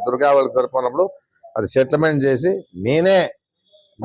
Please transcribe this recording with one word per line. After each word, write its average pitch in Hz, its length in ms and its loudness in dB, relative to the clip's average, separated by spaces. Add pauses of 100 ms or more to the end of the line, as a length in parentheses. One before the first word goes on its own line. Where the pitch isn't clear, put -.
దుర్గా 131 260 0
వాళ్ళకి 131 220 2
సరిపోనప్పుడు 127 520 -2 (520)
అది 110 100 -4
సెటిల్మెంట్ 147 560 0
చేసి 135 280 0 (320)
నేనే 165 480 2 (720)